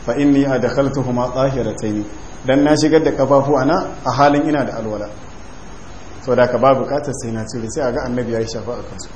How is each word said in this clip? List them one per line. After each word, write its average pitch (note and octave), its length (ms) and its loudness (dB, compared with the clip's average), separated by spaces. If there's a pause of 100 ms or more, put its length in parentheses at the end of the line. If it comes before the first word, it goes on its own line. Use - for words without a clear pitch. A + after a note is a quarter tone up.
Fa A#2+ 120 -2
inni C#3+ 300 4
adkhaltuhuma B2 880 0
tahirataini." A2 720 -2 (400)
Dan C#3 180 4
na D3+ 120 4
shigar D3+ 260 4
da D3+ 100 2
kafafuwana C#3 760 2 (160)
a B2+ 80 0
halin C#3+ 380 4
ina D3 160 2
da G#2 120 -6
alwala. G#2+ 320 -6 (1120)
Saboda B2 240 2
haka A#2+ 120 0
ba C3 180 6
bukatar C3+ 380 -2
sai A2+ 180 -8
na A2 140 -4
cire, A2+ 240 -8
sai C#3 180 -2
a A#2+ 40 0
ga C3+ 140 -4
Annabi B2 280 -4
ya A2+ 60 0
yi A2+ 80 0
shafa A2+ 260 -8
a G#2 100 -10
kansu. - 320 -14